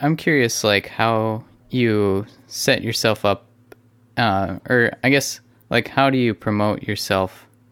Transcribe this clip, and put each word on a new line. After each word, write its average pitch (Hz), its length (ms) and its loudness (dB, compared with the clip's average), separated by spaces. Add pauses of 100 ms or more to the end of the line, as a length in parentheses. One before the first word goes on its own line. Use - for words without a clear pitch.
I'm 156 140 0
curious, 143 460 0
like, 101 260 2
how 110 560 -2 (260)
you 104 560 0 (200)
set - 360 -2
yourself 110 420 -2
up, 101 220 0 (720)
uh, 98 420 0 (100)
or 123 240 2 (100)
I 123 60 2
guess, 139 320 0 (300)
like, 117 180 0
how 135 220 2
do 131 80 0
you 120 160 2
promote 104 480 -2
yourself 98 640 -2 (260)